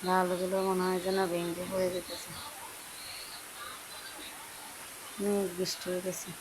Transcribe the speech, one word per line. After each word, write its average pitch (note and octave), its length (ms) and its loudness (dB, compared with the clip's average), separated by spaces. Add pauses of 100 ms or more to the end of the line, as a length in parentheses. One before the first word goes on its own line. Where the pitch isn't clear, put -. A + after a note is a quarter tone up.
ডালগুলো F#3 500 6 (100)
মনে F#3 200 4
হয় F#3 180 4
যেন F#3+ 120 4 (140)
ভেঙে F3 400 0
পড়ে F#3 240 4
যেতেছে, - 360 -6 (2750)
অনেক G3+ 300 4 (100)
বৃষ্টি - 320 0
হয়ে F3+ 180 2
গেছে। F3+ 220 -4 (120)